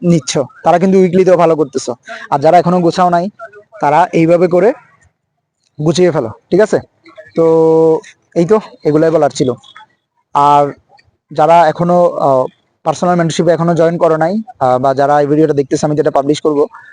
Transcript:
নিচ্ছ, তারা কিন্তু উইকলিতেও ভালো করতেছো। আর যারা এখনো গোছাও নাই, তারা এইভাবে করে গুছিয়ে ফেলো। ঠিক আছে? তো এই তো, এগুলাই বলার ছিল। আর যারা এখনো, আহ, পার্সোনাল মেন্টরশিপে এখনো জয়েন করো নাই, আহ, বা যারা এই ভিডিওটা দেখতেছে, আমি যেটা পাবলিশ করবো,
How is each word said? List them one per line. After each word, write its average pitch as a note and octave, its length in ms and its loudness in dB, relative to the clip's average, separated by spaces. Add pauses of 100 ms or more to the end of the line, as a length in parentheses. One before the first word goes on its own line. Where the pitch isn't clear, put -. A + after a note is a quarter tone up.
নিচ্ছ, E3+ 360 -2 (260)
তারা E3 140 2
কিন্তু F#3+ 200 2
উইকলিতেও F#3 380 2
ভালো E3 200 2
করতেছো। C3+ 380 -6 (360)
আর D3 100 -2
যারা D#3+ 180 4
এখনো F3 220 0
গোছাও F3 300 0
নাই, F3 180 -2 (520)
তারা D3+ 320 2
এইভাবে E3+ 360 2
করে F3+ 240 0 (1080)
গুছিয়ে E3+ 300 0
ফেলো। C#3 200 -4 (200)
ঠিক F3+ 100 0
আছে? G3+ 180 0 (580)
তো D#3+ 640 2 (340)
এই E3+ 100 0
তো, G#3 160 0 (240)
এগুলাই D#3 260 0
বলার D#3 200 0
ছিল। B2+ 220 -4 (840)
আর C#3+ 380 2 (600)
যারা D#3+ 360 4
এখনো, F3 360 0
আহ, C3+ 400 0 (380)
পার্সোনাল F3 340 -2
মেন্টরশিপে E3+ 360 0
এখনো E3+ 220 0
জয়েন E3 240 0
করো D#3+ 180 0
নাই, F3+ 260 -4 (180)
আহ, B2+ 180 0
বা C3+ 160 0
যারা C#3 260 0
এই D3 60 0
ভিডিওটা D3+ 260 0
দেখতেছে, C#3+ 340 -4
আমি D3+ 100 -2
যেটা D3+ 140 0
পাবলিশ C#3+ 300 -2
করবো, D3+ 260 -2 (260)